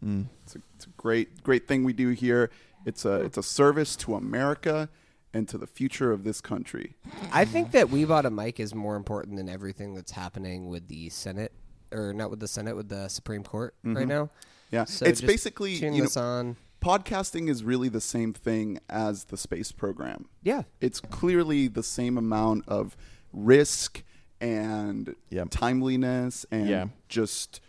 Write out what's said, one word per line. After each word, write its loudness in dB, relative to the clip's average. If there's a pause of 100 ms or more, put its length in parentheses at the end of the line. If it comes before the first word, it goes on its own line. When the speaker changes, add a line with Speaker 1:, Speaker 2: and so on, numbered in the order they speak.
Speaker 1:
Mm. -2 (140)
Speaker 2:
It's -20
a, -16 (160)
it's -20
a -20
great, 0
great 2
thing 2
we 2
do 2
here. 4 (360)
It's -6
a, 2
it's -4
a -2
service 4
to -4
America 0 (460)
and -2
to -8
the -8
future 0
of 0
this -4
country. -8 (380)
Speaker 3:
I 6
think 0
that 6
We 4
Bought 4
a 2
Mic -4
is -6
more -4
important -6
than -8
everything -10
that's -14
happening -10
with -10
the -12
Senate, -8 (400)
or -4
not -4
with -10
the -8
Senate, -6
with -8
the -8
Supreme -8
Court -8 (100)
right 0
Speaker 2:
Mm-hmm. 0
Speaker 3:
now. 0 (400)
Speaker 2:
Yeah. 2
Speaker 3:
So -4
Speaker 2:
It's 6
Speaker 3:
just 4
Speaker 2:
basically, 0
Speaker 3:
tune 0
Speaker 2:
you 4
know, 4
Speaker 3:
this -2
on. -2 (260)
Speaker 2:
podcasting 0
is 0
really 2
the -2
same -2
thing -2 (120)
as -2
the -10
space -6
program. -6 (160)
Speaker 3:
Yeah. 0 (180)
Speaker 2:
It's 0
clearly 2
the -2
same 0
amount 2
of -2 (360)
risk 6 (380)
and -2 (160)
Speaker 1:
Yep. -4
Speaker 2:
timeliness 0
and 2
Speaker 1:
Yeah. 2 (220)
Speaker 2:
just -2